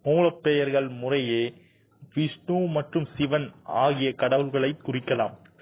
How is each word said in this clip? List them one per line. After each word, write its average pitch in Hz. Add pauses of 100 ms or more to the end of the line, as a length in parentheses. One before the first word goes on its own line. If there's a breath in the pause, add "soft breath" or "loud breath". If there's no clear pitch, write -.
மூலப்பெயர்கள் 147
முறையே 123 (600 soft breath)
விஷ்ணு 180
மற்றும் 151 (100)
சிவன் 143 (100)
ஆகிய 135
கடவுள்களை 135
குறிக்கலாம். 117 (280)